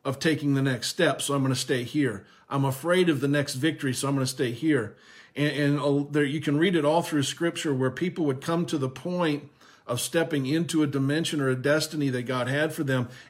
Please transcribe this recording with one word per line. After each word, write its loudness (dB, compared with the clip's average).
of -4
taking 2
the 2
next -2
step, 2
so -2
I'm 2
gonna 2
stay -2
here. -2
I'm 0
afraid 2
of 2
the 0
next 0
victory, -2
so -2
I'm 0
gonna 0
stay -2
here. 0
And, 0
and, 2
uh, 2
there, 2
you -2
can 0
read 4
it 2
all 4
through 0
Scripture -2
where 2
people -2
would -2
come 0
to -2
the -2
point -2
of -2
stepping 0
into 0
a 4
dimension 0
or 2
a 2
destiny 0
that -2
God -2
had 0
for -4
them, 0